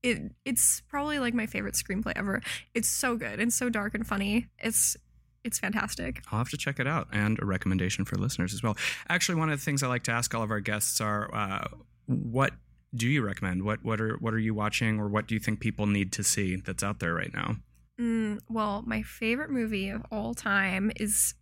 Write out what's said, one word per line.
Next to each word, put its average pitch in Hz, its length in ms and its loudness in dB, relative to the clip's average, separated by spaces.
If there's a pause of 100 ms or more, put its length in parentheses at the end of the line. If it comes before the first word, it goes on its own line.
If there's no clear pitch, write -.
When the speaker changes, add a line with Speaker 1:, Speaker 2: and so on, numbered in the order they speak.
Speaker 1:
it, 240 300 0 (120)
it's - 440 2
probably, 294 300 0
like, 240 140 0
my 226 140 2
favorite 196 280 -4
screenplay - 420 -2
ever. 202 260 0 (320)
It's 233 140 2
so 247 280 0
good 123 240 -4
and 233 100 2
so 247 200 2
dark 214 240 -2
and 220 120 0
funny. 208 420 2 (100)
It's, - 400 2 (440)
it's - 160 -4
fantastic. - 720 -2
Speaker 2:
I'll 107 80 0
have 120 120 0
to 151 80 -6
check 139 220 -2
it 123 60 2
out, 147 260 0
and 107 280 2
a - 60 0
recommendation 92 580 0
for - 120 -4
listeners 95 360 0
as 113 100 -6
well. 110 140 0 (320)
Actually, 175 280 2
one 160 120 2
of 147 100 0
the 139 60 -8
things 139 180 2
I 131 60 0
like 123 160 0
to 120 80 0
ask 120 220 0
all 117 80 0
of 107 80 -2
our 107 100 0
guests 104 400 0
are, 107 340 -2
uh, 101 320 -2 (380)
what 120 480 2 (420)
do 117 140 2
you 143 160 4
recommend? 95 400 0
What, 107 180 0
what 110 200 0
are, 110 160 0
what 113 160 0
are 113 40 2
you 110 160 2
watching, 107 460 2
or 104 80 0
what 107 180 2
do 113 80 0
you 107 60 2
think 107 200 0
people 107 260 0
need 101 260 4
to - 100 -4
see 95 340 2
that's 95 260 -4
out 101 180 -2
there 85 140 0
right 87 180 -2
now? - 240 0 (420)
Speaker 1:
Mm, 226 400 0 (120)
well, 214 360 -2
my 220 160 -2
favorite 233 480 -2
movie 220 380 0
of 220 140 -6 (100)
all 226 220 -2
time 196 600 2
is - 460 0